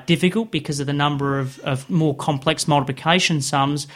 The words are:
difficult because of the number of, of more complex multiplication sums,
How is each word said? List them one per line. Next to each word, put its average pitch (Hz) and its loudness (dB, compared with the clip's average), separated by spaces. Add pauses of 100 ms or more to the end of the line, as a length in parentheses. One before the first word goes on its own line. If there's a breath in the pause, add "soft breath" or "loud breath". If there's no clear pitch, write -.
difficult 180 2
because 147 -4
of 139 -2
the 143 -2
number 143 0
of, 131 -4
of 135 -4
more 160 2
complex 151 -2
multiplication 156 2
sums, 143 0